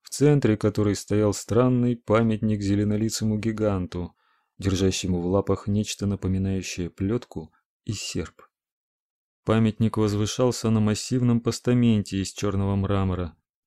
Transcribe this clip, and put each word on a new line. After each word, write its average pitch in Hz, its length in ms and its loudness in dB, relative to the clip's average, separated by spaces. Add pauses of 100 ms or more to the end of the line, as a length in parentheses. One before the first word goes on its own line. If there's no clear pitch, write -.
в - 80 -20
центре 135 480 4
которой 104 400 0
стоял 104 380 0
странный 123 600 2
памятник 107 680 0
зеленолицему 107 760 0
гиганту, 101 800 -2 (420)
держащему 92 600 0
в 87 60 -4
лапах 95 400 0
нечто 101 400 -2
напоминающее 95 840 -4
плетку 98 640 -6 (320)
и - 80 -6
серп. - 560 -10 (960)
Памятник 110 520 0
возвышался 107 720 0
на 110 100 4
массивном 117 600 0
постаменте 117 800 2
из 95 140 -4
черного 98 440 -2
мрамора — 95 600 -2 (300)